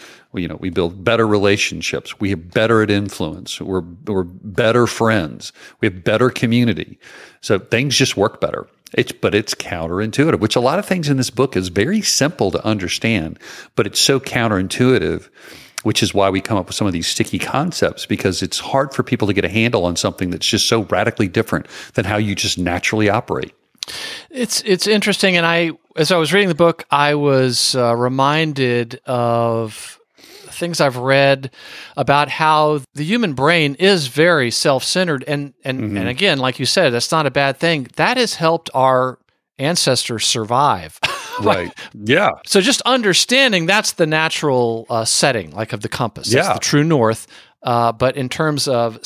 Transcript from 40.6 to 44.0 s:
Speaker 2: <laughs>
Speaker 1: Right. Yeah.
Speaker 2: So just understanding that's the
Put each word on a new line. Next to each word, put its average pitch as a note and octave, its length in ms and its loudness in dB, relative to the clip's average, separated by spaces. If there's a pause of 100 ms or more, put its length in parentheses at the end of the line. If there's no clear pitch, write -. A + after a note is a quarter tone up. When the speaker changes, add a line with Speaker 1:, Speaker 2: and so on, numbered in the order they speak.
Speaker 2:
<laughs> - 60 -2 (300)
Speaker 1:
Right. F2+ 320 0 (220)
Yeah. B2+ 360 2 (160)
Speaker 2:
So G3 140 2
just A#3+ 220 0
understanding A#3 840 2
that's G3+ 260 0
the E3+ 140 0